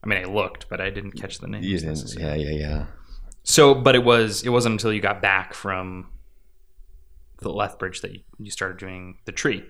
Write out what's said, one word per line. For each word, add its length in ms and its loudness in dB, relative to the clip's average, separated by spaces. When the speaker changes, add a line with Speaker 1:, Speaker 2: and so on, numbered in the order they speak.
Speaker 1:
I 40 -8
mean, 120 2
I 60 -6
looked, 440 -4
but 100 -6
I 100 -2
didn't 240 -10
catch 260 -12
the 80 -12
names 180 -8
Speaker 2:
You 120 0
didn't, 120 -4
Speaker 1:
necessarily. 540 -4
Speaker 2:
yeah, 80 -4
yeah, 80 -2
yeah. 260 -2
Speaker 1:
So, 300 8
but 220 6
it 80 6
was, 400 4
it 60 0
wasn't 240 4
until 200 0
you 80 -2
got 200 0
back 320 2
from 580 -6
the 100 -6
Lethbridge 520 -6
that 120 -10
you, 60 -16
you 140 -14
started 260 -6
doing 480 -14
the 60 -10
tree. 380 -2